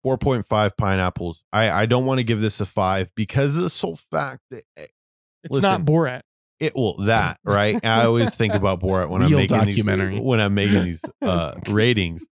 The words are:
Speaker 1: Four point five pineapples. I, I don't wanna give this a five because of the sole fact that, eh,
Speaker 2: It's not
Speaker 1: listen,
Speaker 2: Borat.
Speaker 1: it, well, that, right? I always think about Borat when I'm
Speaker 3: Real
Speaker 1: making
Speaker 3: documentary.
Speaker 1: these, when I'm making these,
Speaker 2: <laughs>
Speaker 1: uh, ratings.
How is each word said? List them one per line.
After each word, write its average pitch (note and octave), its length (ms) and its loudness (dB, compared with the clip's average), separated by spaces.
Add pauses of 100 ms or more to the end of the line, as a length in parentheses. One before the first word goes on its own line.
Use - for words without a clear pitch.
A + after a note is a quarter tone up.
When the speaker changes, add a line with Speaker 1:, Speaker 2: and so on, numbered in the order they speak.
Speaker 1:
Four C3 160 -2
point B2 280 0
five G#2+ 300 0
pineapples. F#2 720 -2
I, A2 200 2
I G2 160 2
don't B2 180 0
wanna C3 200 0
give A2+ 180 0
this G#2+ 180 -2
a G2+ 60 -2
five F#2+ 500 -2
because C#3 400 -2
of F3 60 -2
the F3+ 80 -4
sole F3 260 -6
fact C#3 540 -8
that, B2 140 -16 (120)
eh, D2+ 100 -18 (580)
Speaker 2:
It's D#3+ 180 -2
not F#3+ 180 2
Speaker 1:
listen, D#3+ 60 -2
Speaker 2:
Borat. D3 340 0 (400)
Speaker 1:
it, D#3 160 -4
well, A2+ 180 -2 (120)
that, G#2 360 0
right? G#2 400 0
I A2+ 220 2
always A#2 320 2
think A2 180 0
about F#2+ 260 0
Borat F#2 280 0
when F#2 140 0
I'm - 80 4
Speaker 3:
Real - 80 6
Speaker 1:
making G2 220 2
Speaker 3:
documentary. G2+ 500 0
Speaker 1:
these, G2+ 100 -4
when A#2+ 200 0
I'm G2+ 120 2
making G2+ 320 2
these, E2+ 180 -6 (100)
Speaker 2:
<laughs> - 100 -12
Speaker 1:
uh, E2+ 320 -2 (160)
ratings. G#2 520 2 (120)